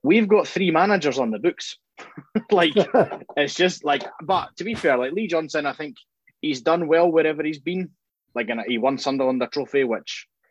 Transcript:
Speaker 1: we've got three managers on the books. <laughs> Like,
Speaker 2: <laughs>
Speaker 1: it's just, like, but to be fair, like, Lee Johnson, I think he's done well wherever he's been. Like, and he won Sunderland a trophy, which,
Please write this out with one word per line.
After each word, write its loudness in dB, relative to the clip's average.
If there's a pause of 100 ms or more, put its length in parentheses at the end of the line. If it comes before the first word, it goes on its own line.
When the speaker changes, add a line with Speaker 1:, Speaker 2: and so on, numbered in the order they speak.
Speaker 1:
we've 4
got 4
three 0
managers 2
on 0
the -6
books. -4 (220)
<laughs> -8
Like, 4
Speaker 2:
<laughs> 0
Speaker 1:
it's 0
just, 0
like, 0 (180)
but -2
to -10
be -6
fair, 2
like, -2
Lee -4
Johnson, -2
I -4
think -12 (440)
he's -4
done 2
well 6
wherever 2
he's -6
been. -6 (440)
Like, -4
and -4
he -2
won 0
Sunderland -2
a -4
trophy, -2
which, -6 (240)